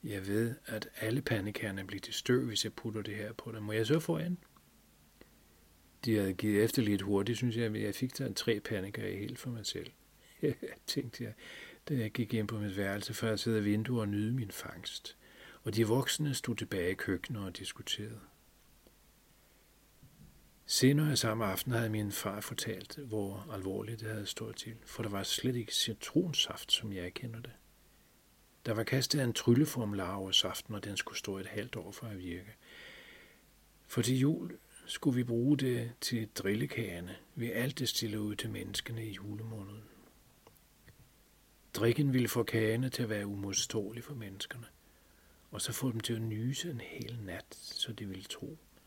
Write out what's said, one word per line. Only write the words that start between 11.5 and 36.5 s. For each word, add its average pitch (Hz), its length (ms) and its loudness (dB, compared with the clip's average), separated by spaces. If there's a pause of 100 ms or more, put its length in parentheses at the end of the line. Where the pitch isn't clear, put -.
da 151 60 2
jeg 110 160 2
gik 120 240 0
ind 107 140 2
på 110 100 -2
mit 101 180 -2
værelse, 101 380 0
for - 120 0
at 107 140 2
sidde 113 180 4
i 104 40 4
vinduet 110 380 4
og 104 80 2
nyde 104 240 2
min 117 180 0
fangst. - 680 -10 (460)
Og 104 140 0
de 113 100 6
voksne 135 480 2
stod 113 220 -2
tilbage 92 340 0
i 95 40 2
køkkenet 98 480 -2
og 95 160 -6
diskuterede. 107 640 -6 (2500)
Senere 143 500 6
samme 113 280 2
aften 98 280 0
havde 117 180 2
min 104 220 0
far 101 280 -4
fortalt, 104 560 -6
hvor 104 560 -4
alvorligt 104 480 -4
det 110 80 -6
havde 104 180 -4
stået 113 300 -6
til, 117 180 -10 (100)
for - 180 -8
der 113 80 -2
var 98 120 -2
slet 123 340 0
ikke 113 180 -4
citronsaft, - 1000 0
som 104 200 -4
jeg 90 220 -6
kender 117 260 -8
det. 120 120 -12 (1120)
Der 113 80 2
var 113 100 0
kastet 135 380 2
en 120 100 2
trylleformular 110 840 4
over 95 160 -4
saften, - 440 2
og 101 100 -6
den 101 120 -4
skulle - 220 -4
stå 95 200 -4
et 95 80 -6
halvt - 300 -6
år 92 140 -8
for 117 160 -10
at 104 120 -6
virke. 90 360 -8 (1300)
For - 160 0
til 127 160 4
jul 156 400 2 (280)
skulle - 300 2
vi 123 80 4
bruge 123 340 6
det 120 420 2
til 113 340 -2
drillekagerne, 98 840 0 (180)